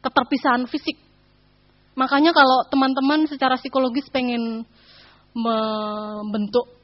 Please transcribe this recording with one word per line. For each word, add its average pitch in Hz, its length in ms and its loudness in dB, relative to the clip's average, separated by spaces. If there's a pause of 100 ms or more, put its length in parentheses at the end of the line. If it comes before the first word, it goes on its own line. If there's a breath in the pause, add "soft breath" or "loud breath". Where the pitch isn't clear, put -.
keterpisahan 254 640 0
fisik. - 300 -8 (960)
Makanya 277 400 2
kalau 262 400 6
teman-teman 269 560 2
secara 262 320 -2
psikologis 262 480 -2
pengen 233 560 -4 (720 soft breath)
membentuk 214 1300 -4 (160)